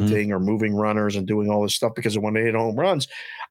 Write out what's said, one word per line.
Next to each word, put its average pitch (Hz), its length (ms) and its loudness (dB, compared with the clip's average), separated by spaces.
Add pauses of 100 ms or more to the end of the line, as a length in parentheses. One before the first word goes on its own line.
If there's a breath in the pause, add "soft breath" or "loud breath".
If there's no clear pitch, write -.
bunting 104 280 2
or 95 80 0
moving 104 360 0
runners 107 400 0
and 95 120 -4
doing 104 220 0
all 104 140 2
this 101 120 0
stuff 113 200 0
because 107 200 -2
of 104 80 -2
when 107 120 0
they 110 80 2
hit 113 120 2
home 113 240 0
runs. 165 280 2 (440 loud breath)